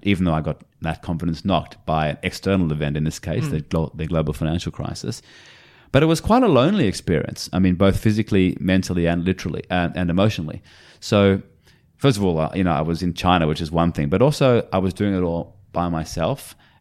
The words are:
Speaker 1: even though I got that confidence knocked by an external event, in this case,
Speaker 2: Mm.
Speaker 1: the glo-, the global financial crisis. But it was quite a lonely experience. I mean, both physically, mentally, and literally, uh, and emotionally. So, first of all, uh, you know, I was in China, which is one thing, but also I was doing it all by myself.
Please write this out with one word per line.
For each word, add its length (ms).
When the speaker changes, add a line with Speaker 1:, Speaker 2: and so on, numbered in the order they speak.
Speaker 1:
even 220
though 100
I 60
got 220
that 220
confidence 420
knocked 420
by 220
an 160
external 480
event, 240
in 80
this 160
case, 240
Speaker 2:
Mm. 60
Speaker 1:
the 100
glo-, 340
the 120
global 260
financial 400
crisis. 500
But 120
it 20
was 140
quite 240
a 40
lonely 380
experience. 640
I 60
mean, 160
both 240
physically, 640
mentally, 480
and 160
literally, 460
uh, 260
and 120
emotionally. 540
So, 420
first 200
of 60
all, 160
uh, 160
you 80
know, 80
I 100
was 220
in 100
China, 360
which 120
is 120
one 180
thing, 180
but 140
also 500
I 60
was 160
doing 220
it 60
all 340
by 160
myself. 640